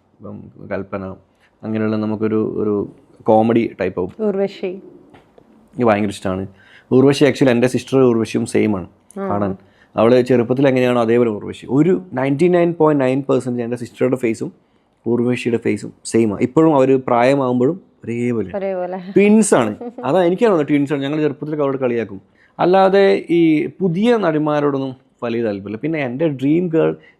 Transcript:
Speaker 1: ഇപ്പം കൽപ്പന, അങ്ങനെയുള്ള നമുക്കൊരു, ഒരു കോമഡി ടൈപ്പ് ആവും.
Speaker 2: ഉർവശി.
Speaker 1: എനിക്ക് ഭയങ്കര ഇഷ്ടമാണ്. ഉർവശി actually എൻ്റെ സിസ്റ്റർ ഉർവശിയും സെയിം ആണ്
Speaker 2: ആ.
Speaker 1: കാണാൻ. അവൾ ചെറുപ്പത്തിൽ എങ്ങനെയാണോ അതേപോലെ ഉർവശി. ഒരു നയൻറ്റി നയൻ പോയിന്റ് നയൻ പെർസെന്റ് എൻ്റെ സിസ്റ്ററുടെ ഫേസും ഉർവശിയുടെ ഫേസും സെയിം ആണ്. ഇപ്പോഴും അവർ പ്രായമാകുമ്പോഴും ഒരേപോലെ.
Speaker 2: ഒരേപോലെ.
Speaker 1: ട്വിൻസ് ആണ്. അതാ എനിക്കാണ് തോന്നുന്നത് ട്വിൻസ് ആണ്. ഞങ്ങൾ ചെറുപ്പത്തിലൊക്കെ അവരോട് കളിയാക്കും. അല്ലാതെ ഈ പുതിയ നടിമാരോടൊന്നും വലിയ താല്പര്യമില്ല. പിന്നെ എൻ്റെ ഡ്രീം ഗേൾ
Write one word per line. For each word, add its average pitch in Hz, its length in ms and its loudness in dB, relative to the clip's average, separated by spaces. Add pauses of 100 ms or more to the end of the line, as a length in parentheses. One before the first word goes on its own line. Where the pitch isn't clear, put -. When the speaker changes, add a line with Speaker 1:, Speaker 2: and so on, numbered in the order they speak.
(200)
Speaker 1:
ഇപ്പം 98 520 -18
കൽപ്പന, 95 320 -8 (580)
അങ്ങനെയുള്ള 110 340 -2
നമുക്കൊരു, 107 680 -2
ഒരു 104 300 -2 (300)
കോമഡി 113 580 2
ടൈപ്പ് 95 200 -4
ആവും. 92 120 -6 (160)
Speaker 2:
ഉർവശി. 196 380 -4
Speaker 1:
എനിക്ക് - 1160 -12
ഭയങ്കര 104 240 2
ഇഷ്ടമാണ്. 95 380 -6 (460)
ഉർവശി 139 320 6
actually 131 260 2
എൻ്റെ 120 160 2
സിസ്റ്റർ 127 320 -2
ഉർവശിയും 117 480 2
സെയിം 107 300 0
ആണ് 87 100 -10 (340)
Speaker 2:
ആ. 98 80 -8
Speaker 1:
കാണാൻ. 101 280 -4 (400)
അവൾ 117 240 4
ചെറുപ്പത്തിൽ 127 480 2
എങ്ങനെയാണോ 123 320 2
അതേപോലെ 117 300 2
ഉർവശി. 101 400 -12
ഒരു 160 320 2 (100)
നയൻറ്റി 139 360 0
നയൻ 175 300 2
പോയിന്റ് 151 260 2
നയൻ 135 240 0
പെർസെന്റ് 123 340 -2
എൻ്റെ 117 140 -6
സിസ്റ്ററുടെ 127 400 -2
ഫേസും 120 360 -4 (540)
ഉർവശിയുടെ 120 520 -2
ഫേസും 110 340 -4 (120)
സെയിം 113 300 0
ആണ്. 87 80 -6
ഇപ്പോഴും 160 340 2
അവർ 135 300 4
പ്രായമാകുമ്പോഴും 127 760 2 (240)
ഒരേപോലെ. 117 520 -4
Speaker 2:
ഒരേപോലെ. 185 420 -6 (180)
Speaker 1:
ട്വിൻസ് 208 380 6
ആണ്. 110 220 2 (280)
അതാ 156 180 2
എനിക്കാണ് 190 280 2
തോന്നുന്നത് 151 180 0
ട്വിൻസ് 143 240 0
ആണ്. 139 100 -4
ഞങ്ങൾ 143 180 -4
ചെറുപ്പത്തിലൊക്കെ 147 440 -4
അവരോട് 135 200 -2
കളിയാക്കും. 110 360 -4 (380)
അല്ലാതെ 190 720 4
ഈ 160 360 4
പുതിയ 196 500 0
നടിമാരോടൊന്നും 147 800 -2 (260)
വലിയ 117 200 -4
താല്പര്യമില്ല. 101 340 -6
പിന്നെ 156 220 -6
എൻ്റെ 139 300 -2
ഡ്രീം 147 400 0
ഗേൾ 160 280 0 (240)